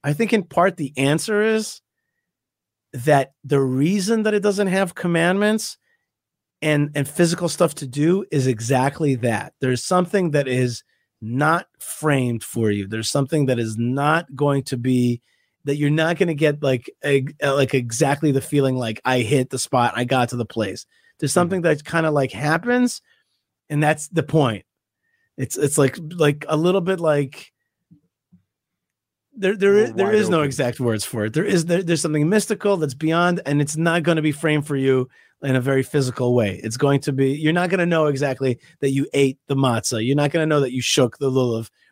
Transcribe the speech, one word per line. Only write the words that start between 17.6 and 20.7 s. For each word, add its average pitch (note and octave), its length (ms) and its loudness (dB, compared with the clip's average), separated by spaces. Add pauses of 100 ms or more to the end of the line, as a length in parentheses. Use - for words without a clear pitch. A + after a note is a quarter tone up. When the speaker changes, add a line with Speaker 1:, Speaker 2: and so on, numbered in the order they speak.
Speaker 1:
exactly C3+ 600 0
the C3+ 80 0
feeling C3+ 340 0
like, A2+ 300 -6
"I B2+ 140 2
hit B2+ 300 0
the C3 80 -8
spot, A#2+ 380 0
I A#2+ 80 -2
got B2 260 0
to B2 60 -8
the A#2+ 100 -4
place." - 400 -6 (340)